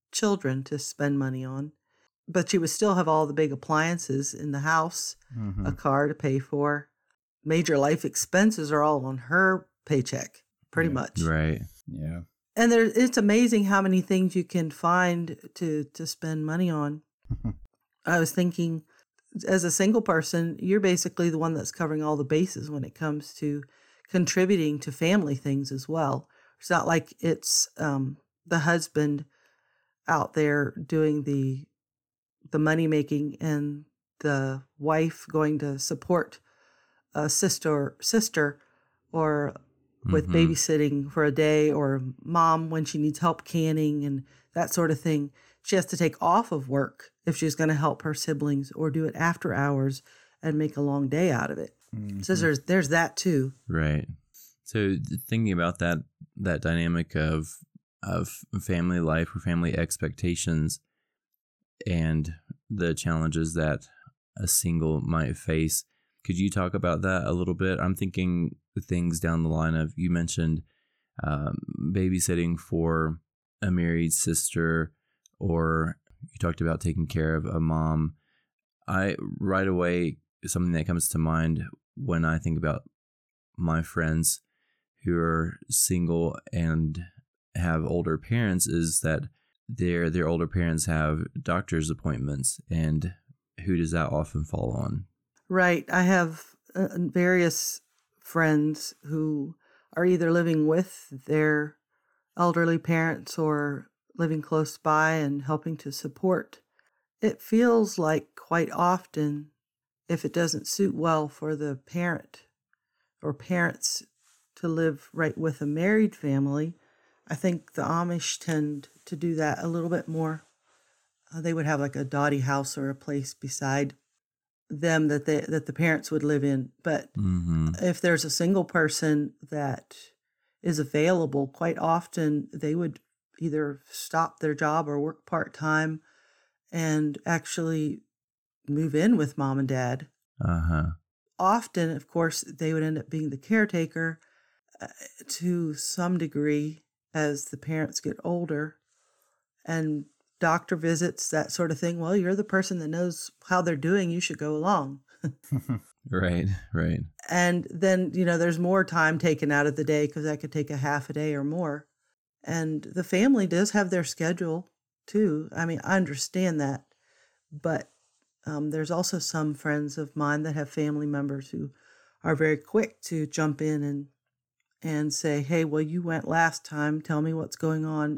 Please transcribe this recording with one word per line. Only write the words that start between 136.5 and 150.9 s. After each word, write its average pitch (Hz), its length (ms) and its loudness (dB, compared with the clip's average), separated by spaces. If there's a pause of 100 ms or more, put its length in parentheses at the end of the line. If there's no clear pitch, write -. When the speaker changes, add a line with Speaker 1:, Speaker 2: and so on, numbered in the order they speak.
Speaker 1:
and 151 540 0
actually 165 760 -2 (680)
move 147 280 0
in 202 220 6
with 147 200 -2
mom 135 220 0
and 135 80 0
dad. 127 400 -2 (360)
Speaker 3:
Uh-huh. 80 400 2 (560)
Speaker 1:
Often, 185 520 0
of 135 160 -10
course, 165 340 0
they 156 320 -4
would 160 100 0
end 156 140 -2
up - 120 -10
being 156 200 -4
the 139 80 -6
caretaker, 165 800 0 (640)
uh, - 60 -12 (400)
to 170 460 -2
some 180 440 -2
degree 151 640 -2 (300)
as 147 320 -2
the - 120 -10
parents - 420 -4
get - 240 -6
older. 160 540 -4 (880)
And 156 400 -2 (360)
doctor 170 340 2
visits, 165 540 -2